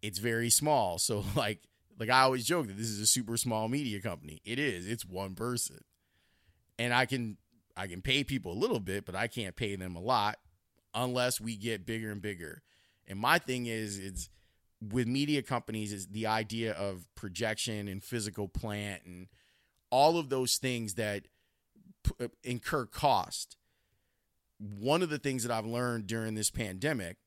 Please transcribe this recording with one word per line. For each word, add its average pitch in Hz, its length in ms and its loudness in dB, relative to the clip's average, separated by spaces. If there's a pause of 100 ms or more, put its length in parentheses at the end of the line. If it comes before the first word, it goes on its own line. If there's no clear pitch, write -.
It's 98 160 -4
very 117 300 2
small. 117 500 4
So, 104 300 2
<laughs> 98 60 -2
like, 107 260 0 (360)
like, 110 120 -4
I 127 120 10
always 131 240 6
joke 160 220 2
that 98 100 -8
this 113 120 -4
is 104 100 -4
a 107 80 4
super 117 300 2
small 110 320 0
media 120 320 -2
company. 78 420 -8
It 117 160 -4
is. 98 260 -2
It's 110 200 -6
one 95 280 -6
person. 120 460 -4 (1000)
And 120 160 0
I 127 120 6
can, 120 320 -2 (400)
I 95 100 -6
can 90 140 -8
pay 131 220 2
people 92 280 -4
a 95 80 -4
little 196 200 2
bit, 95 260 -4
but 90 100 -10
I 110 120 -2
can't 101 280 -6
pay 101 200 -4
them 92 200 -8
a 85 60 -10
lot 107 360 2 (560)
unless 123 460 0
we 113 160 -6
get 104 300 -4
bigger 113 260 -4
and 104 100 -8
bigger. 87 400 -8 (460)
And 98 100 -8
my 139 220 4
thing 123 280 -2
is, 110 300 -4
it's 95 320 -8 (600)
with 120 160 2
media 143 340 2
companies 110 520 -4
is 95 140 -8
the 107 200 -4
idea 110 460 0
of 92 320 -4 (100)
projection 107 720 -4
and 98 160 -6
physical 104 440 -4
plant 104 580 -6
and 90 220 -14 (600)
all 151 280 8
of 147 120 -2
those 131 280 2
things 117 380 -2
that 104 320 -2 (760)
p-, - 220 0
uh, - 20 -6 (160)
incur 123 420 -2
cost. - 720 2 (1000)
One 104 440 2
of 170 80 2
the 147 100 -2
things 131 240 0
that 120 80 0
I've 113 140 0
learned 117 420 0
during 110 280 -2
this 107 140 0
pandemic 101 760 -2